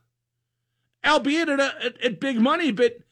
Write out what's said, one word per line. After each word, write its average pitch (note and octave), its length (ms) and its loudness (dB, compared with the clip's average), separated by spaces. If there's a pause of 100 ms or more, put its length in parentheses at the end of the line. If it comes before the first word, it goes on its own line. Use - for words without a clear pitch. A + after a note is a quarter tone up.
(1040)
Albeit D4 440 2
at, C#4 120 0
a, C4+ 140 -2 (100)
at, A#3+ 160 -8
at A3+ 200 -4
big C4+ 200 -2
money, D4+ 300 2
but A#3 280 0 (140)